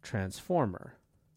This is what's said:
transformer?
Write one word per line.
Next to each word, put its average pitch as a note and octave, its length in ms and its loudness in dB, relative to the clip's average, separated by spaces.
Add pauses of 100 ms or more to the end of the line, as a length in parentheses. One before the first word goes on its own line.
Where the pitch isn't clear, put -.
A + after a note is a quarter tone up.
transformer? G#2+ 920 0 (420)